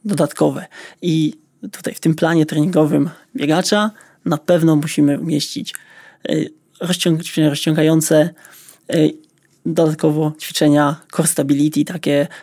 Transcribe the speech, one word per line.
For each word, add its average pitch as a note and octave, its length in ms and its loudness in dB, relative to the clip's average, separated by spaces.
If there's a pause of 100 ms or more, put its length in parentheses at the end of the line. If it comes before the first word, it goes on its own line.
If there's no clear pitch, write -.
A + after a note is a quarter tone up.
dodatkowe. D3+ 640 -2 (360)
I D#3+ 320 0 (380)
tutaj - 220 -12
w - 60 -18
tym D#3+ 140 2
planie D#3+ 320 2
treningowym D3+ 640 2 (260)
biegacza F#3 540 0 (340)
na D#3 140 -2
pewno D#3+ 380 2
musimy D3 440 0
umieścić, D3+ 540 -6 (540)
e, - 60 0 (460)
rozciąg-, F3 440 0
ćwiczenia D#3 260 0
rozciągające, D#3 800 2 (600)
e, - 40 -4 (720)
dodatkowo D#3 760 0
ćwiczenia D3 560 0 (200)
core D#3+ 120 0
stability, D3 560 0
takie, C#3+ 420 -2 (160)